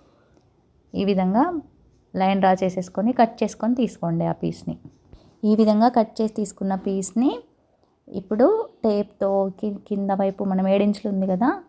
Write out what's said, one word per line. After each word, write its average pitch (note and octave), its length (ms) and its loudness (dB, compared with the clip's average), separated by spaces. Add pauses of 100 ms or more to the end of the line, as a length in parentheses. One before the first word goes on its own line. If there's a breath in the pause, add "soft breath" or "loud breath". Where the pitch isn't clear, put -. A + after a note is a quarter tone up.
(960 soft breath)
ఈ F#3+ 100 -2
విధంగా G#3 560 0 (540)
లైన్ F#3+ 240 0
డ్రా F#3+ 140 4 (100)
చేసేసుకొని F#3 500 -2
కట్ A3+ 300 2
చేసుకొని A3 320 -2
తీసుకోండి E3+ 500 -2
ఆ E3 60 0
పీస్ని. E3 460 -6 (680 soft breath)
ఈ G#3+ 120 2
విధంగా G#3+ 340 4
కట్ A3+ 320 0
చేసి G#3+ 120 -2
తీసుకున్న F#3+ 420 -4
పీస్ని G3 640 -2 (680)
ఇప్పుడు B3 640 0 (140)
టేప్తో G3+ 680 0 (100)
కి-, G3+ 260 -6
కింద G3 240 -4
వైపు G3 320 -2
మనం F#3+ 240 0
ఏడు G3+ 160 4
ఇంచులు G#3 300 0
ఉంది F#3+ 140 0
కదా, A#3+ 420 0